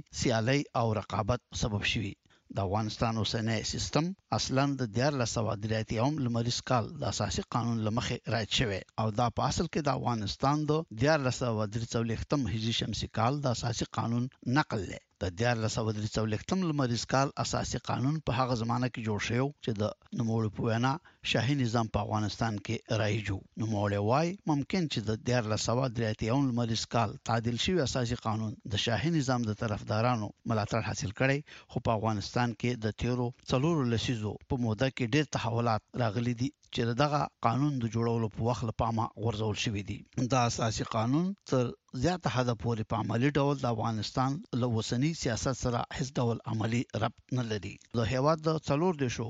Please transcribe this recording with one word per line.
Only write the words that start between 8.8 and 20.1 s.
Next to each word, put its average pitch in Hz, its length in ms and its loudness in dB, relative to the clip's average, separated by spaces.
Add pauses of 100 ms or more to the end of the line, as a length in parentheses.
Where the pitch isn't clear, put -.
او 110 60 2 (140)
دا 120 60 4 (100)
په 123 120 0
اصل 175 240 0
کې 175 140 0
د 135 120 2
افغانستان 135 720 0
د 156 140 2 (160)
دیارلس 139 440 2
سوه 107 280 0
درې 117 220 -4
څلوېښتم 117 460 0 (120)
هجري 110 280 0
شمسي - 280 -4 (100)
کال 131 220 2
د 131 160 2
اساسي - 420 -4
قانون 117 320 0 (280)
نقل 113 320 0
دی. - 100 -10 (220)
د 87 180 -2
دیارلس 113 380 2
سوه 110 180 0
درې 107 180 -2
څلوېښتم 110 440 0 (100)
لمریز 131 440 0
کال 135 160 4 (140)
اساسي - 360 -2 (100)
قانون 135 260 0 (120)
په 143 120 0
هغه 127 240 2
زمانه 120 300 0
کې - 140 -8
جوړ 107 200 0
شوی 123 180 2 (200)
چې 127 60 -2 (100)
د - 20 2 (360)